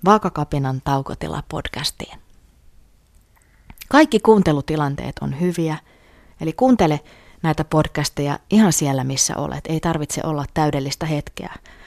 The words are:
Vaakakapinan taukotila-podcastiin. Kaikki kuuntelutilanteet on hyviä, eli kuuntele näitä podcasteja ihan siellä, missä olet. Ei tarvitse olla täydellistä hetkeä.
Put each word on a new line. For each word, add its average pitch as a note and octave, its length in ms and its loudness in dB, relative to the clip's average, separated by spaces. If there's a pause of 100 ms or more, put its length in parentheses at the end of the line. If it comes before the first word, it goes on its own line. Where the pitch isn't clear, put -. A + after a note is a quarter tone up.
Vaakakapinan D3 760 0
taukotila-podcastiin. - 1400 -6 (1700)
Kaikki D4 300 4
kuuntelutilanteet D3 1000 2
on C#3 180 -4
hyviä, E3+ 380 -2 (640)
eli D#3+ 120 -4
kuuntele G3 460 4 (420)
näitä D#3+ 220 0
podcasteja D3 760 -2 (100)
ihan G3+ 240 6
siellä, C3+ 300 0
missä C3+ 340 -2
olet. C#3+ 300 -6
Ei D#3+ 120 -2
tarvitse D#3+ 440 -4
olla D3+ 300 -2
täydellistä C#3+ 520 -2
hetkeä. - 480 -6 (340)